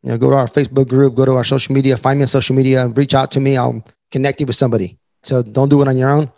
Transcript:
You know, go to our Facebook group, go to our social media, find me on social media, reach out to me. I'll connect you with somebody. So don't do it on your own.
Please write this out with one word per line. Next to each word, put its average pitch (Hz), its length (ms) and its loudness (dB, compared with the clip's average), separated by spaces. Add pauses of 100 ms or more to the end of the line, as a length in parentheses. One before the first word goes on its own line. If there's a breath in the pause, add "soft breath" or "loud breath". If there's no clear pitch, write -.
You 131 80 -10
know, 117 80 -4
go 131 120 2
to 139 60 4
our 127 120 0
Facebook 135 420 0
group, 131 260 2
go 131 80 2
to 131 80 2
our 127 140 0
social 135 280 -2
media, 135 220 2
find 135 240 0
me 139 40 2
on 123 40 0
social 131 280 0
media, 131 340 2
reach 135 260 0
out 135 160 0
to 135 80 -2
me. 135 160 0
I'll 120 260 -2 (300)
connect 135 300 -4
you 139 40 -2
with 123 120 -6
somebody. 113 420 -2 (240)
So 127 180 -2
don't 131 280 -2
do 143 120 4
it 135 60 2
on 131 100 0
your 131 120 0
own. 143 280 0